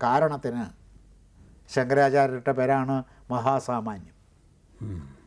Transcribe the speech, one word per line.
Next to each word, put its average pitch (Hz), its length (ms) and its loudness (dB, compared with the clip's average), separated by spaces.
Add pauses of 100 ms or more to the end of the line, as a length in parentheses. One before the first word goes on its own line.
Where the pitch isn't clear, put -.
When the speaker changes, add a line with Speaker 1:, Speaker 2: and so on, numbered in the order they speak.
Speaker 1:
കാരണത്തിന് 131 600 0 (1120)
ശങ്കരാചാര്യരിട്ട 135 720 2 (100)
പേരാണ് 135 380 0 (340)
മഹാസാമാന്യം, 117 840 -4 (680)
Speaker 2:
ഉം. 95 180 -8 (260)